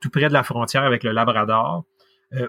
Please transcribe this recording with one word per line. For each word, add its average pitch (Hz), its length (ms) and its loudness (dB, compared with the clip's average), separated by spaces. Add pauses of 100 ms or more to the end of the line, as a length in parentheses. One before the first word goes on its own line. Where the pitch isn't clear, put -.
tout 131 100 -6
près 147 180 2
de 143 60 2
la 135 80 4
frontière 120 400 -2
avec 127 220 0
le 113 80 0
Labrador, 113 720 0 (480)
euh, 127 140 -4